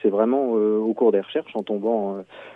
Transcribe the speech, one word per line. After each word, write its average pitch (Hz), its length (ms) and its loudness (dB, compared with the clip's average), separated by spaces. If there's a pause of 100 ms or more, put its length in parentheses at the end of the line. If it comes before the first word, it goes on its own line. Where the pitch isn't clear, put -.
c'est 110 80 2
vraiment, 117 480 2
euh, 107 200 2
au 110 160 0
cours 113 180 4
des 98 100 4
recherches, - 340 -6
en 110 60 -4
tombant, 101 560 -2
euh, 95 40 -10 (340)